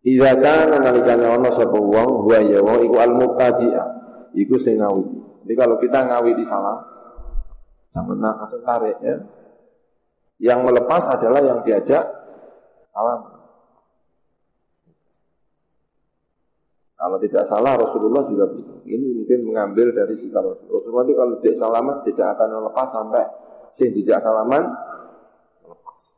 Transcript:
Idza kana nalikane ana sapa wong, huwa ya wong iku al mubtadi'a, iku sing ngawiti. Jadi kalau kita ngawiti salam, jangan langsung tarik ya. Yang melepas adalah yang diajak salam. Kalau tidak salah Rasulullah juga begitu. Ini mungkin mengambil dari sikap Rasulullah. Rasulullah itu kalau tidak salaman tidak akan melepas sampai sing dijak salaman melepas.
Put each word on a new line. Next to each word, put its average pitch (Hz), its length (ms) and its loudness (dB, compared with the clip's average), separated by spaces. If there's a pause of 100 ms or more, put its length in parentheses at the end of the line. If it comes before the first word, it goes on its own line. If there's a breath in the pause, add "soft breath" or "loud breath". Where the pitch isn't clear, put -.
Idza 131 400 4
kana 156 400 4
nalikane 120 480 2
ana 120 240 2
sapa 104 240 0
wong, 107 480 2
huwa 110 160 6
ya 101 240 4
wong 117 240 4
iku 120 80 4
al 120 160 4
mubtadi'a, 123 720 2 (480)
iku 123 240 0
sing 110 240 0
ngawiti. - 640 -6
Jadi 101 80 -4
kalau 117 240 2
kita 127 320 0
ngawiti 117 400 0
salam, 101 320 -6 (1120)
jangan - 240 -8
langsung 110 480 -6
tarik 113 400 -2
ya. - 160 -4 (1200)
Yang 123 180 4 (140)
melepas 123 320 0
adalah 131 400 2
yang 123 160 0
diajak 113 400 0 (880)
salam. 110 400 -6 (3750)
Kalau 90 240 -4
tidak 101 240 0
salah 113 320 0
Rasulullah 117 480 0
juga 98 240 -2
begitu. - 320 -16
Ini 113 240 -6 (160)
mungkin 123 240 2
mengambil 110 480 0
dari 107 240 -2
sikap 98 240 -4
Rasulullah. - 400 -6
Rasulullah 123 240 -2
itu 143 80 2
kalau 123 240 0
tidak - 240 0
salaman 117 400 -2
tidak - 320 -2
akan 113 120 0 (120)
melepas 110 320 -4
sampai 110 320 -4 (560)
sing 120 160 0
dijak 101 240 0
salaman 110 440 0 (1000)
melepas. - 360 -20 (180)